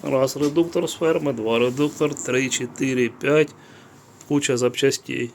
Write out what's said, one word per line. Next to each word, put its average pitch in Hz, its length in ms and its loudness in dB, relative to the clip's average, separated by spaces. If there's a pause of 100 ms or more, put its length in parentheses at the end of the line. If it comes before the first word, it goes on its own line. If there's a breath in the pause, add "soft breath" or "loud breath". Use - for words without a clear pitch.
Раз 135 340 0
редуктор 160 520 0
з - 40 -8
ферми, 160 400 0
два 113 260 0
редуктор, 143 560 0
три, 127 340 -2
чотири, 127 600 -2 (120)
п'ять. 147 280 4 (800 loud breath)
Куча 143 300 0
запчастей. 123 760 0